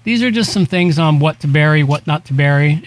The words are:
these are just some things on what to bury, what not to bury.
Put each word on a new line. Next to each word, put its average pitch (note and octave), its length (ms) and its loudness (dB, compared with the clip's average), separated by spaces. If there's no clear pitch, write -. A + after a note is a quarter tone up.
these A#3 200 -2
are B3 80 0
just A3 200 -2
some F#3+ 140 0
things F3 320 0
on D#3 220 2
what D3+ 220 -2
to D3+ 60 -4
bury, D3+ 360 2
what C#3+ 240 -2
not D3+ 180 -4
to C#3 80 -8
bury. C#3+ 540 0